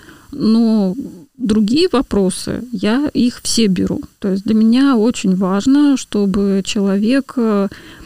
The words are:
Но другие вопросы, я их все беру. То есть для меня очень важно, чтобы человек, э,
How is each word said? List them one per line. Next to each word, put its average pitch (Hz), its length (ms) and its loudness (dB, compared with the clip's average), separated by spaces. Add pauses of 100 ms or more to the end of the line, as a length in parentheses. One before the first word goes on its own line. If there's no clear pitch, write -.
(320)
Но 220 640 0 (420)
другие 220 540 0
вопросы, 202 800 -2
я 233 420 -2
их 240 300 0
все 233 240 0
беру. 190 340 -2 (180)
То 208 100 -4
есть 190 160 -4
для 220 100 0
меня 240 400 4
очень 214 400 0
важно, 254 600 2
чтобы 196 680 0
человек, 208 720 0
э, 208 300 0 (380)